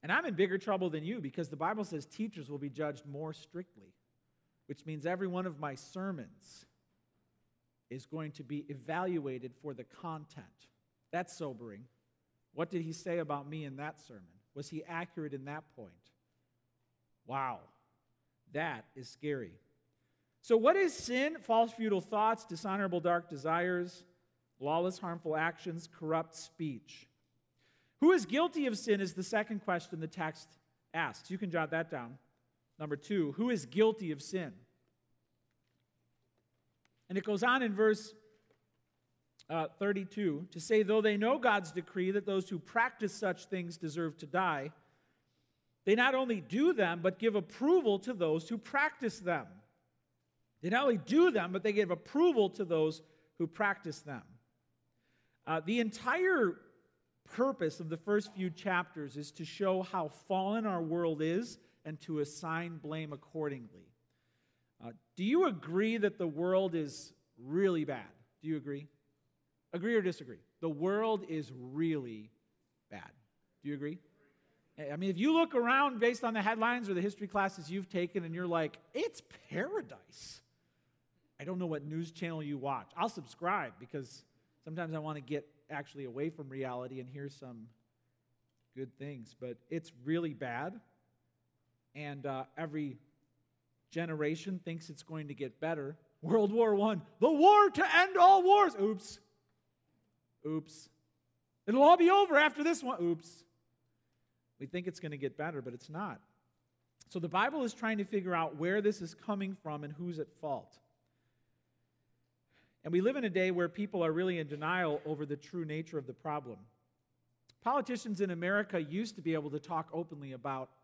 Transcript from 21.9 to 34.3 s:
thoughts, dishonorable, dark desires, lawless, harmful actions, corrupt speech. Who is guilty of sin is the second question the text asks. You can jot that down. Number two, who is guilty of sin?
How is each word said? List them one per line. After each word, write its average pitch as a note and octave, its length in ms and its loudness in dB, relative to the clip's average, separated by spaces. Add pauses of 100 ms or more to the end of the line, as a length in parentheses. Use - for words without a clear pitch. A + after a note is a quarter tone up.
thoughts, A3 440 0
dishonorable, F#3+ 560 -2
dark E3+ 280 2
desires, F3 760 -2 (540)
lawless, E3+ 380 0
harmful E3+ 380 -4
actions, E3 540 -4 (100)
corrupt D#3+ 340 -2
speech. - 760 -10 (920)
Who E4+ 140 8
is C4 120 2
guilty D4+ 400 0
of A3+ 120 0
sin G3+ 240 0
is F3+ 120 -4
the F#3+ 80 -6
second G#3+ 380 -2
question F3 400 -4
the D#3+ 80 -6
text D#3+ 400 -6 (460)
asks. D#3 360 -4
You F#3 80 -6
can F3+ 140 -6
jot D#3 200 0
that E3 200 -2
down. B2+ 260 -10 (600)
Number D3+ 160 -4
two, D3+ 380 0
who A3+ 160 0
is G#3+ 160 0
guilty G3+ 460 2
of C#3+ 100 -6
sin? E3 320 -6 (2500)